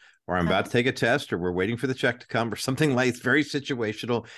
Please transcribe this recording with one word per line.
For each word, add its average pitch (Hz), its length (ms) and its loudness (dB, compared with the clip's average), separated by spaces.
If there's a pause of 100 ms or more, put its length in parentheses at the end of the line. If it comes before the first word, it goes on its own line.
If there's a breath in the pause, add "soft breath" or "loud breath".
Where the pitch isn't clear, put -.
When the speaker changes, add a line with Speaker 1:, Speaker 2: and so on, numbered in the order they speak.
(280 soft breath)
Speaker 1:
or 87 80 0
I'm 87 100 2
about 95 200 2
to - 20 -14
Speaker 2:
Uh-huh. - 40 -6
Speaker 1:
take 117 140 2
a 131 60 2
test, 127 400 0
or 101 60 0
we're 90 120 -2
waiting 92 260 0
for 131 120 -2
the 127 60 -2
check 123 260 0
to - 80 -20
come, 117 240 -2
or - 40 -6
something 135 380 0
like, 127 140 2
it's 120 100 -2
very 139 240 2
situational, 120 840 -4 (120)